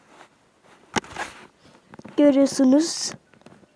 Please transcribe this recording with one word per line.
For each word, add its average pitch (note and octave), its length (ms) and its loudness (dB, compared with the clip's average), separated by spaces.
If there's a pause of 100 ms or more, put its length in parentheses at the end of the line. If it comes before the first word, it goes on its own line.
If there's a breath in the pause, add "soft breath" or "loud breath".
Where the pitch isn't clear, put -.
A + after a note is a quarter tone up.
(2250)
görüyorsunuz. C#4 960 2 (640)